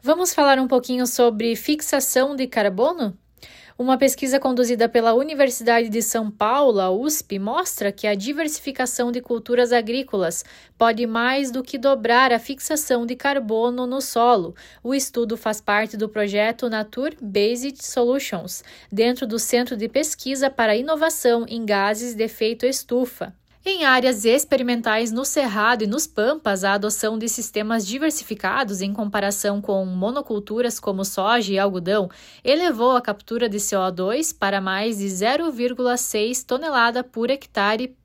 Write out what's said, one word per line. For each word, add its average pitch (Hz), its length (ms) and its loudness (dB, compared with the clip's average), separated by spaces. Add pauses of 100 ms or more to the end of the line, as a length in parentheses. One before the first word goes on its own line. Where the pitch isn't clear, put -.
Vamos 339 280 2
falar 277 260 6
um 262 80 0
pouquinho 247 400 0
sobre 233 480 2
fixação 285 800 0
de 262 100 -2
carbono? 226 720 0 (640)
Uma 254 180 2
pesquisa 269 420 2
conduzida 240 480 2
pela 226 260 4
Universidade 240 760 2
de 220 120 -2
São 220 280 -2
Paulo, 226 500 2
a 185 120 2
usp, 226 480 -4
mostra 214 520 -2
que 202 140 -10
a 208 80 2
diversificação 254 1000 -4
de 240 80 -4
culturas 240 520 0
agrícolas 233 760 -2 (320)
pode 233 300 2
mais 247 420 0
do 254 140 -6
que 269 140 -10
dobrar 247 540 4
a 233 60 4
fixação 262 680 -2
de 247 100 -6
carbono 247 720 -2
no 262 120 -4
solo. 233 540 2 (300)
O 247 100 -2
estudo 233 440 -2
faz 214 220 -4
parte 214 380 0
do 214 100 -2
projeto 214 600 0
Nature 220 500 -4
Based 240 640 0
Solutions, 240 840 -2 (280)
dentro 240 340 0
do 220 140 -4
Centro 247 360 0
de 220 140 -6
Pesquisa 269 640 -2
para 220 240 2
Inovação 277 720 2
em 226 180 -8
Gases 214 480 0
de 214 100 -2
Efeito 226 440 -2
Estufa. 247 680 -2 (320)
Em 370 200 0
áreas 254 400 4
experimentais 233 840 2
no 233 140 -4
Cerrado 220 600 0
e - 20 0
nos 254 180 0
Pampas, 214 600 0
a 196 80 4
adoção 214 440 -2
de 226 120 -4
sistemas 220 580 -2
diversificados 226 960 -2
em 196 100 -4
comparação 202 680 -2
com 196 240 0
monoculturas 220 960 -4
como 190 240 -4
soja 202 480 0
e 190 40 0
algodão 190 520 0 (340)
elevou 269 480 2
a 247 100 4
captura 233 460 -4
de 202 140 -4
C - 160 -4
O 185 120 0
dois 196 440 -2
para 196 260 0
mais 196 380 -2
de 196 100 -4
zero 240 420 0
vírgula 247 460 -2
seis 233 480 -2
tonelada 247 640 0
por 233 240 -4
hectare 233 760 -2